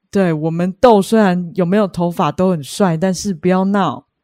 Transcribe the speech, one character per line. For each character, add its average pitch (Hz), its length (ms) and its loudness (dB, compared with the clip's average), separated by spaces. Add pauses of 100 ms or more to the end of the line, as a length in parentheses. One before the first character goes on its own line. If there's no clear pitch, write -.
对， 185 240 0
我 156 160 -4
们 175 240 -4
斗 226 260 6
虽 220 200 0
然 180 340 0
有 185 100 -2
没 175 140 0
有 214 100 2
头 175 220 -4
发 165 220 -2
都 185 180 0
很 170 140 -2
帅， 170 340 -2
但 190 160 -2
是 196 220 -6
不 156 120 -6
要 185 180 2
闹。 196 420 -2 (160)